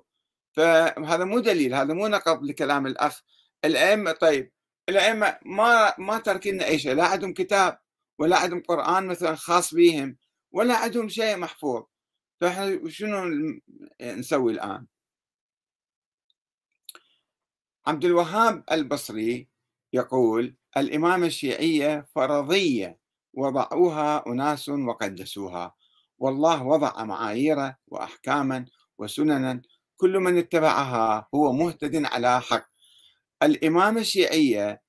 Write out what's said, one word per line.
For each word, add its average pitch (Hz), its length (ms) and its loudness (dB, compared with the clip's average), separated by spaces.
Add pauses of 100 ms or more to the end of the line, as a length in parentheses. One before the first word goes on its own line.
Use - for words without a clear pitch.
(520)
فهذا 165 760 2
مو 214 140 0
دليل، 170 340 2
هذا 139 200 0
مو 196 140 -2
نقض 165 360 0
لكلام 143 440 -2
الأخ. 143 340 -2 (440)
الأئمة، 170 460 2
طيب، 156 400 2 (380)
الأئمة 202 560 2
ما، 214 540 4
ما 208 180 -2
تاركين 196 360 -2
لنا 180 120 -2
أي 151 140 2
شيء، 135 140 -2
لا 160 120 4
عندهم 190 280 -2
كتاب 185 460 0 (400)
ولا 165 180 4
عندهم 170 300 -2
قرآن 175 400 0
مثلًا 170 280 -4
خاص 170 380 0
بهم، 156 440 4 (340)
ولا 226 260 2
عندهم 226 320 -2
شيء 214 280 -2
محفوظ. 147 460 -6 (580)
فإحنا 185 480 -2
شنو 202 360 -6
ن-، 156 360 -4 (400)
نسوي 123 500 -2
الآن؟ 101 340 -8 (3000)
عبد 151 180 -2
الوهاب 175 680 2
البصري 131 760 -4 (460)
يقول: 123 600 0 (220)
"الإمامة 170 500 0
الشيعية 151 880 -2
فرضية 143 840 0 (340)
وضعوها 151 920 0
أناس 139 420 -4
وقدسوها، 95 1080 -6 (420)
والله 135 460 2
وضع 143 400 0
معايير 135 680 -2 (140)
وأحكاما 135 800 -4 (320)
وسننا، 131 640 -2 (360)
كل 190 220 2
من 180 180 2
اتبعها 127 1000 0
هو 143 180 4
مهتد 151 520 -2
على 123 360 0
حق. - 280 -4 (760)
الإمامة 175 580 2
الشيعية 127 880 2